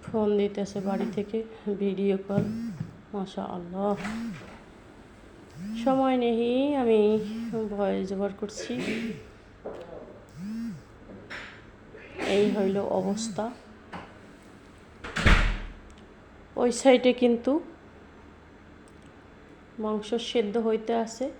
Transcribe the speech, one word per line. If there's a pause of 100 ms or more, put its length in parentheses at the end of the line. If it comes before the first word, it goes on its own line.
(120)
ফোন
দিতেছে
বাড়ি (100)
থেকে, (360)
ভিডিও (100)
কল। (680)
মাশাআল্লাহ, (1900)
সময়
নেই,
আমি (500)
ভয়েস
ওভার (100)
করছি। (3500)
এই
হইল
অবস্থা। (3000)
ওই
সাইডে
কিন্তু (2250)
মাংস
সেদ্ধ
হইতে
আছে